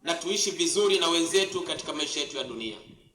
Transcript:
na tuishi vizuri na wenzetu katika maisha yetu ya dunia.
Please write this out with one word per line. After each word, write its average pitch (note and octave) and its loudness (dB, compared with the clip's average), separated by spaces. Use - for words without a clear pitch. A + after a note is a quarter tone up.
na E3 0
tuishi F#3+ -2
vizuri F#3+ 2
na E3+ 4
wenzetu F3 2
katika D#3 -6
maisha D3+ -4
yetu C#3+ -6
ya C3 -4
dunia. A2+ -8